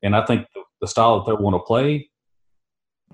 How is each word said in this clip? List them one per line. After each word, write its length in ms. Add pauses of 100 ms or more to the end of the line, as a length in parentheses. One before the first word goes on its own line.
and 140
I 100
think 300
the, 60 (180)
the 80
style 320
that 100
they 140
wanna 160
play, 500 (1040)